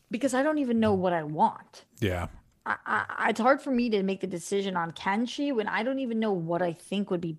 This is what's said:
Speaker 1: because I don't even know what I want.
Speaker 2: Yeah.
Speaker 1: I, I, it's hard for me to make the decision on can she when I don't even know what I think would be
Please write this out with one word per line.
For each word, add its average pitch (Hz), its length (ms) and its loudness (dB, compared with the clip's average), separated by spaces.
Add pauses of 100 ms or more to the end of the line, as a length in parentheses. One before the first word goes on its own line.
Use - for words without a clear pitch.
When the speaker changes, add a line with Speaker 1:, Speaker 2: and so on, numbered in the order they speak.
(120)
Speaker 1:
because 240 220 0
I 254 100 2
don't 311 140 2
even 240 220 2
know 214 140 6
what 185 200 4
I 165 100 0
want. - 640 -2 (140)
Speaker 2:
Yeah. 87 280 0 (380)
Speaker 1:
I, 104 100 -2 (100)
I, 110 440 -2
it's 220 100 0
hard 269 220 4
for 285 100 -4
me 240 200 2
to 202 120 2
make 190 180 0
the 190 60 -2
decision 190 480 -2
on 170 160 -2
can 202 340 -2
she 285 260 -2
when 214 160 0
I 190 160 -2
don't 269 160 -2
even 233 200 -2
know 220 140 2
what 170 280 0
I 175 120 0
think 196 360 -4
would 180 120 -2
be 160 180 -6